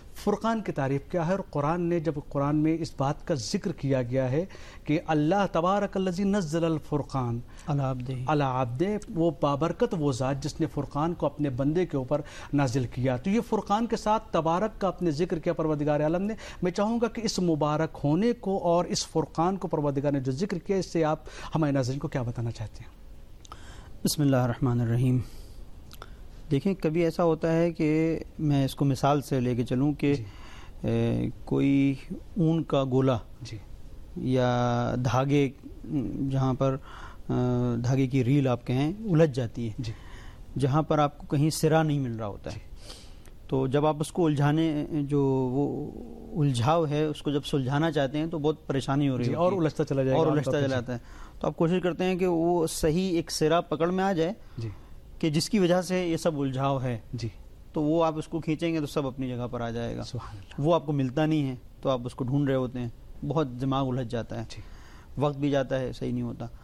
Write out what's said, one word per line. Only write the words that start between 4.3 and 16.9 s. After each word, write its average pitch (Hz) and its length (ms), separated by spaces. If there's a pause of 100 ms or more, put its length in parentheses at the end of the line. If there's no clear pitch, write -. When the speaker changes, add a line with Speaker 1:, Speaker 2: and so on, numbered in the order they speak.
Speaker 1:
ہے 160 140 (380)
کہ 151 240
اللہ 160 440
تبارک 190 460
الذی 190 260
نزل 170 400
الفرقان 135 760 (280)
Speaker 2:
علی 139 160
عبدہ، 131 300 (140)
Speaker 1:
علی 147 160
عبدہ، 127 420 (240)
وہ 165 220 (100)
بابرکت 160 560
وہ 147 140
ذات 135 320
جس - 160
نے 156 80
فرقان 147 460
کو 165 120
اپنے 147 240
بندے 143 360
کے 151 120
اوپر 147 240 (320)
نازل 135 320
کیا، 123 320
تو 185 120
یہ 220 100 (100)
فرقان 214 360
کے 226 120
ساتھ 214 340
تبارک 175 500
کا 196 60
اپنے 170 240
ذکر 170 280
کیا 170 140
پروردگار 151 460
عالم 165 220
نے۔ 214 120 (280)
میں 175 100
چاہوں 220 300